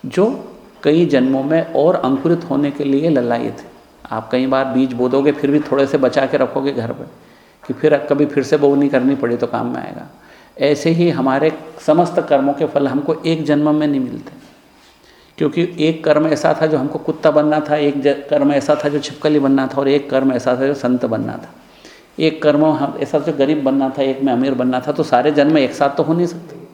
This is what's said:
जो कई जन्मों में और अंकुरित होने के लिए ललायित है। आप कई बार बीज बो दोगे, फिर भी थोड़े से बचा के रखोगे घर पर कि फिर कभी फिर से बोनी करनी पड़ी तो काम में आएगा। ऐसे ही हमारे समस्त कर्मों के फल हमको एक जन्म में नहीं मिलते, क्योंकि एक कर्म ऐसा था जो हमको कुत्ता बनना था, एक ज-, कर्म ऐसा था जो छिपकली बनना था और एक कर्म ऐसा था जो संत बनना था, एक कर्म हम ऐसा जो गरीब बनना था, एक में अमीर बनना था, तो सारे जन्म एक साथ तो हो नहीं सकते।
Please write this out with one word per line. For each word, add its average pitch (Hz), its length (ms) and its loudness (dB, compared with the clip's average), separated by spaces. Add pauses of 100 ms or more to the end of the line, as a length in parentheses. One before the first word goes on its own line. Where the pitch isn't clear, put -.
जो 208 400 -2 (340)
कई 160 240 4
जन्मों 135 360 2
में 160 320 -2
और 151 200 4
अंकुरित 139 500 0
होने 143 260 -2
के 143 140 -8
लिए 143 260 0
ललायित 120 500 -2
है। - 100 -20 (400)
आप 110 200 -8
कई 127 160 0
बार 135 180 0
बीज 127 280 0
बो 123 160 0
दोगे, 139 240 2
फिर 147 180 -2
भी 147 100 2
थोड़े 139 260 0
से 139 120 -2
बचा 135 280 2
के 143 100 -2
रखोगे 139 360 -2
घर 117 200 -4
पर - 180 -12 (540)
कि 127 100 -8
फिर 151 220 2
कभी 143 300 0
फिर 143 180 -2
से 156 120 2
बोनी 143 320 4
करनी 135 260 2
पड़ी 120 220 -2
तो 120 100 -2
काम 117 200 -4
में 123 160 -6
आएगा। - 240 -14 (540)
ऐसे 143 300 2
ही 170 200 2
हमारे 139 420 0 (280)
समस्त 160 480 2
कर्मों 139 240 2
के 151 140 -2
फल 139 220 0
हमको 143 260 -2
एक 160 300 -2
जन्म 151 300 2
में 151 120 0
नहीं 139 140 0
मिलते, 120 320 -8 (1040)
क्योंकि 170 300 0 (100)
एक 160 260 0
कर्म 156 220 2
ऐसा 156 360 0
था 160 40 2
जो 156 120 0
हमको 143 200 -4
कुत्ता - 320 0
बनना 151 300 2
था, 147 160 -2
एक 143 260 0
ज-, 139 120 2 (160)
कर्म 143 220 2
ऐसा 143 220 2 (100)
था 147 40 0
जो 147 100 -2
छिपकली 151 400 -2
बनना 135 280 2
था 127 120 -4
और 139 100 0
एक 143 220 2
कर्म 135 220 2
ऐसा 123 240 0
था 135 100 0
जो 143 80 0
संत 127 300 0
बनना 110 280 -4
था, - 200 -14 (680)
एक 156 220 0
कर्म 151 220 4
हम 143 360 0
ऐसा 139 180 -2
जो 165 140 -2
गरीब 143 320 0
बनना 135 260 0
था, 139 120 -4
एक 135 200 -2
में 135 100 2
अमीर 131 220 0
बनना 127 260 0
था, 147 120 -4
तो 151 100 -2
सारे 131 280 2
जन्म 147 280 4
एक 131 160 0
साथ 139 220 0
तो 160 60 0
हो 156 120 0
नहीं 175 120 0
सकते। - 340 -12 (140)